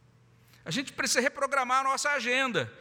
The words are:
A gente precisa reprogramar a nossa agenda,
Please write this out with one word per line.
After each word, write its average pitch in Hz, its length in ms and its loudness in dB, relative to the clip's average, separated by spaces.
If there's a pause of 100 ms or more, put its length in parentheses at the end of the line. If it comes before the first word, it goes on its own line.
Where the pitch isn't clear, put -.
(640)
A - 80 -8
gente 262 220 -4
precisa 294 260 0
reprogramar 262 600 0
a 269 40 2
nossa 269 280 0
agenda, 247 680 0